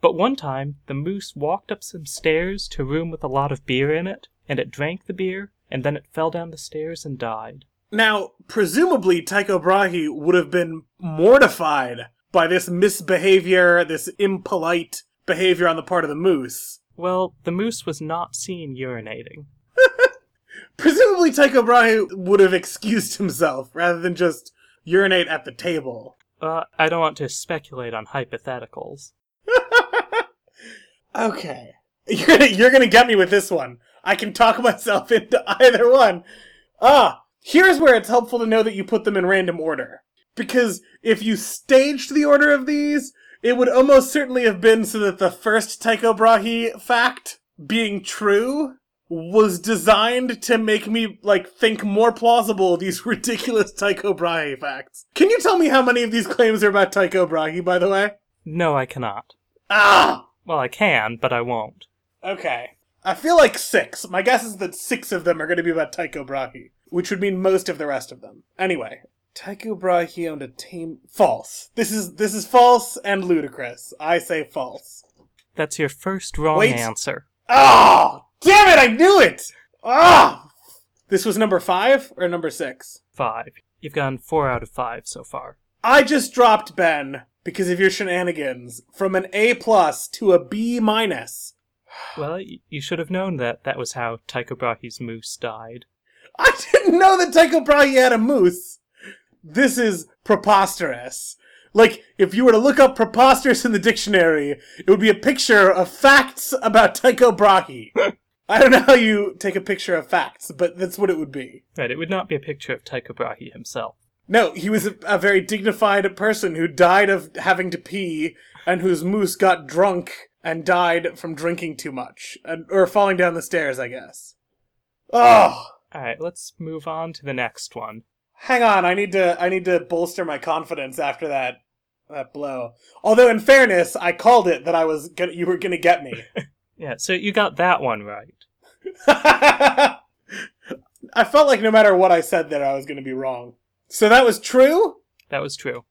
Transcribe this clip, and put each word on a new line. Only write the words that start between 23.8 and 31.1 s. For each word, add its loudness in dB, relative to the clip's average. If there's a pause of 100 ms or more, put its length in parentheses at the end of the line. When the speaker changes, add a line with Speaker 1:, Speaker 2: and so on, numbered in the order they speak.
Speaker 2:
than -4
just -4 (320)
urinate 0
at -8
the -18
table. -10 (240)
Speaker 1:
Uh, -6 (120)
I 0
don't -4
want -2
to -8
speculate -12
on -10
hypotheticals. -14 (340)
Speaker 2:
<laughs> -4 (1600)